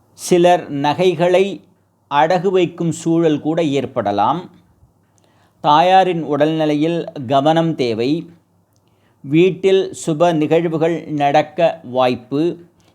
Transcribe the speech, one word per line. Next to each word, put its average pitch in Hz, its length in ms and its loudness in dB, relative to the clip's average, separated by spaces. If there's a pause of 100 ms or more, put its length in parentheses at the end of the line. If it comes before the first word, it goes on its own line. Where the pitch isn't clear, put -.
(120)
சிலர் 175 580 2
நகைகளை 175 920 0 (480)
அடகு 147 420 0
வைக்கும் 170 420 -2
சூழல் 165 480 0
கூட 165 240 -2
ஏற்படலாம், 127 880 -2 (1080)
தாயாரின் 175 600 4
உடல்நிலையில் 151 840 0 (220)
கவனம் 156 480 2
தேவை, 127 560 -2 (920)
வீட்டில் 180 760 2 (120)
சுப 165 300 0
நிகழ்வுகள் 165 680 0
நடக்க 151 800 -2
வாய்ப்பு. 127 760 -2 (360)